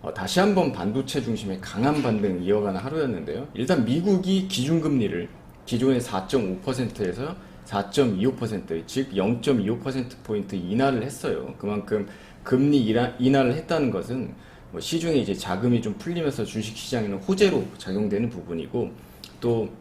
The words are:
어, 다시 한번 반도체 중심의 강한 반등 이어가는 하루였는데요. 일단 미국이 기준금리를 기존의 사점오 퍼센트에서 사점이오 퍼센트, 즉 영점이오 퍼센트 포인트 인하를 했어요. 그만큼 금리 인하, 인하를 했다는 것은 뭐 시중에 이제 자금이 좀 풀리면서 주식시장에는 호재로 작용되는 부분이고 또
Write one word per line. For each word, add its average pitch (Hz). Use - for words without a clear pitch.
어, -
다시 95
한번 190
반도체 117
중심의 104
강한 139
반등 104
이어가는 98
하루였는데요. 131
일단 135
미국이 185
기준금리를 127
기존의 123
사점오 95
퍼센트에서 120
사점이오 110
퍼센트, 95
즉 135
영점이오 117
퍼센트 127
포인트 101
인하를 110
했어요. -
그만큼 101
금리 135
인하, 120
인하를 131
했다는 156
것은 117
뭐 87
시중에 165
이제 98
자금이 110
좀 104
풀리면서 160
주식시장에는 107
호재로 185
작용되는 101
부분이고 87
또 117